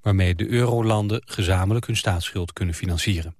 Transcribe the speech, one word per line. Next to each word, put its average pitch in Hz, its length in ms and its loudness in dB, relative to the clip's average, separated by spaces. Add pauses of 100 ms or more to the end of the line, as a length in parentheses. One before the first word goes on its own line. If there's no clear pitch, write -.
waarmee 95 320 4
de 104 140 -4
eurolanden 113 760 2
gezamenlijk 95 640 0
hun 113 100 -2
staatsschuld 87 560 -4
kunnen 87 220 -4
financieren. 82 640 -2